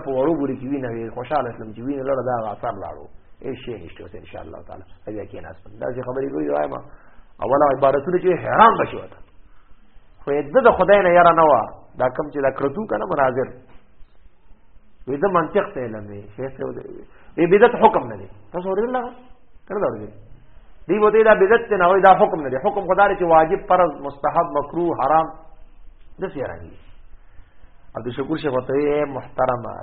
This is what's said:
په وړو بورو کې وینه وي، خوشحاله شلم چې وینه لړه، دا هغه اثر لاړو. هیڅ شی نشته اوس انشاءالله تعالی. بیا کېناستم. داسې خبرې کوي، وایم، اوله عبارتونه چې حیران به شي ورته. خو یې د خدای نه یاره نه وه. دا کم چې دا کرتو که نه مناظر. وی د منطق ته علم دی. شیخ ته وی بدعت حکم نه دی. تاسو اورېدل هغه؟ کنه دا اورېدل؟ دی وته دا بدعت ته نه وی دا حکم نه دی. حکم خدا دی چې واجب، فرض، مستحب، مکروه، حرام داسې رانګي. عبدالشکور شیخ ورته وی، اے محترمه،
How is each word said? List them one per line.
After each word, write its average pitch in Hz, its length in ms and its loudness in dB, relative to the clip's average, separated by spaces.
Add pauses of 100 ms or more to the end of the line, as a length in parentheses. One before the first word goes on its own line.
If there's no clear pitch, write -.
په 139 100 -6
وړو 143 240 2
بورو 135 200 -2
کې 123 120 -12
وینه 131 220 -6
وي، 113 220 -8
خوشحاله 127 400 -4
شلم 110 200 -14
چې 117 100 -16
وینه 135 240 -6
لړه، 135 200 0
دا 123 100 -2
هغه 110 160 -6
اثر 117 180 -8 (100)
لاړو. 78 220 -14 (380)
هیڅ 131 200 -10
شی 120 100 -12 (100)
نشته - 200 -18
اوس 92 120 -18
انشاءالله 87 520 -16
تعالی. - 160 -18 (220)
بیا 107 260 -10
کېناستم. 98 400 -16 (120)
داسې 127 240 -8
خبرې 135 260 -6
کوي، 151 220 -4
وایم، 147 180 -2 (680)
اوله 139 220 2 (100)
عبارتونه 139 480 2
چې 180 60 4 (140)
حیران 175 360 6
به 139 100 0
شي 110 80 -10
ورته. - 220 -16 (1040)
خو 143 100 -6
یې 147 100 0 (260)
د - 100 10
خدای 196 260 6
نه 180 140 4
یاره 170 220 8
نه 165 100 6
وه. 120 120 4 (380)
دا 127 160 2
کم 156 180 -6
چې 147 120 -6
دا 131 140 2
کرتو 139 300 -4
که 214 120 -2
نه 220 100 -4
مناظر. 131 360 0 (1600)
وی 139 160 -4
د - 20 0 (120)
منطق 156 360 0
ته 139 120 -8
علم 110 260 -10
دی. 101 100 -14 (140)
شیخ 131 220 -10
ته 135 60 -8 (720)
وی 165 140 4
بدعت 202 220 6 (100)
حکم 180 280 4
نه 104 100 -10
دی. 95 60 -16 (240)
تاسو 180 180 -8
اورېدل 226 260 -2
هغه؟ 247 160 -8 (560)
کنه 202 160 -8
دا 147 60 -2
اورېدل؟ 104 220 -10 (760)
دی 170 160 0
وته 214 240 6
دا 214 140 8
بدعت 226 280 4
ته 208 120 2
نه 175 100 4
وی 190 100 4
دا 190 100 10 (100)
حکم 185 240 2
نه 131 40 -4
دی. 127 160 -2
حکم 202 240 -2
خدا 185 180 4
دی 196 120 0
چې 180 140 0
واجب، 160 260 6 (100)
فرض، 180 220 4 (140)
مستحب، 147 420 -2 (100)
مکروه، 165 420 -2
حرام 151 280 2 (920)
داسې 160 180 -10 (120)
رانګي. 82 260 -16 (1200)
عبدالشکور 123 460 -6
شیخ 139 100 -2
ورته 127 200 -4
وی، 147 180 0
اے 147 140 0
محترمه، 127 760 -4